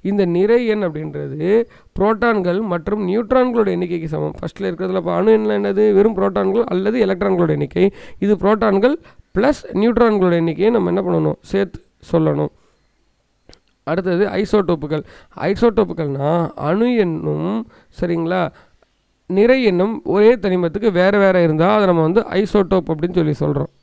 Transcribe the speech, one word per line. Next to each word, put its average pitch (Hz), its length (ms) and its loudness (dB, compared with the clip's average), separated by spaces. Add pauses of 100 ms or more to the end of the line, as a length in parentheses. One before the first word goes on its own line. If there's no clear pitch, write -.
இந்த 196 240 0
நிறை 208 400 2
எண் 214 180 0
அப்படின்றது 156 800 -2 (340)
புரோட்டான்கள் 202 600 0
மற்றும் 196 460 -4
நியூட்ரான்களோட 233 600 0
எண்ணிக்கைக்கு 175 380 -4
சமம். 151 340 -4
ஃபர்ஸ்ட்ல - 240 -10
இருக்கிறதுல 185 300 -4
அப்ப 180 200 -4
அணு 185 180 2
எண்ணில் 214 300 2
என்னது? 202 320 2
வெறும் 208 220 4
புரோட்டான்கள் 196 480 0
அல்லது 214 420 0
எலக்ட்ரான்களோட 190 440 0
எண்ணிக்கை. 151 420 0 (260)
இது 202 180 2
புரோட்டான்கள் 208 600 2 (420)
பிளஸ் 262 240 0 (120)
நியூட்ரான்களோட 214 580 2
எண்ணிக்கையை 170 420 0
நம்ம 185 180 0
என்ன 185 100 -2
பண்ணணும்? 165 400 -2
சேர்த்து - 400 -4 (300)
சொல்லணும். 151 360 0 (1400)
அடுத்தது 175 440 -2
ஐசோடோப்புகள். 180 760 -2 (360)
ஐசோடோப்புகள்னா 170 1160 0
அணு 214 400 0
எண்ணும், 165 720 -2 (340)
சரிங்களா, 170 480 -2 (760)
நிறை 240 380 4
எண்ணும் 202 400 0
ஒரே 208 360 4
தனிமத்துக்கு 185 520 0
வேற 185 260 2
வேற 190 260 4
இருந்தா 165 320 2
அதை 208 100 2
நம்ம 175 160 2
வந்து 175 280 2
ஐசோடோப் 190 640 0
அப்படின்னு 160 400 -2
சொல்லி - 80 -2
சொல்றோம். 143 320 -2 (120)